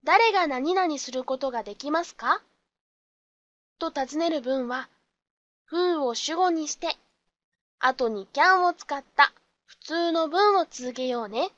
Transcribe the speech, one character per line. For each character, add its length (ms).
「誰 300
が 140
何 260
々 240
す 140
る 120
こ 140
と 140
が 120
で 120
き 160
ま 120
す 120
か？」 260
と 120
尋 260
ね 120
る 120
文 260
は、 220
who 320
を 100
主 220
語 140
に 180
し 80
て、 220
後 300
に 240
can 300
を 100
使 240
っ 60
た 180
普 120
通 340
の 160
文 300
を 120
続 220
け 160
よ 160
う 60
ね。 280